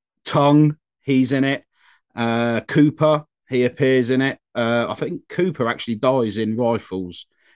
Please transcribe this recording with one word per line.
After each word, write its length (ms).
Tongue, 520
he's 300
in 120
it. 200
Uh, 520
Cooper, 580
he 160
appears 460
in 100
it. 160
Uh, 340
I 60
think 340
Cooper 400
actually 280
dies 420
in 180
Rifles, 720